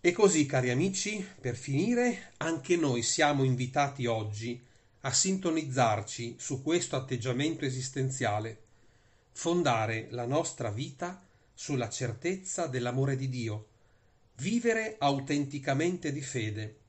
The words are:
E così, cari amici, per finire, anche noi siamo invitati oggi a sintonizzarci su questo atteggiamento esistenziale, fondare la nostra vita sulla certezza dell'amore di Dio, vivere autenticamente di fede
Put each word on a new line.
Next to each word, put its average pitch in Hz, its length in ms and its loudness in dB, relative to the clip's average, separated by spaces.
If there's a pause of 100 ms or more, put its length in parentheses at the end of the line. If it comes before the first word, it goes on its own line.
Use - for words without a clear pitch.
E 175 120 4
così, 160 340 6
cari 127 240 2
amici, 190 560 0 (140)
per 120 160 -4
finire, 226 800 0
anche 165 400 0
noi 131 260 2
siamo 147 400 4
invitati 131 640 0
oggi 113 560 -4 (380)
a 135 120 -4
sintonizzarci 135 1300 0
su 135 240 -6
questo 170 340 0
atteggiamento 131 680 -2
esistenziale, 127 960 -2 (720)
fondare 117 800 0
la 120 160 -4
nostra 143 440 -2
vita 139 540 -8 (280)
sulla 123 360 -2
certezza 165 760 -4
dell'amore 127 500 0
di 131 120 -4
Dio, 113 380 -4 (720)
vivere 220 600 0
autenticamente 143 1120 0
di 139 100 -6
fede 110 540 -6 (120)